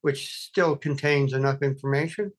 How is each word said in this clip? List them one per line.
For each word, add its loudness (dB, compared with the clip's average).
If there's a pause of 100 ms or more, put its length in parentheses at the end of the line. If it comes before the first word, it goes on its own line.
which -4
still 2
contains 2
enough 0
information. -2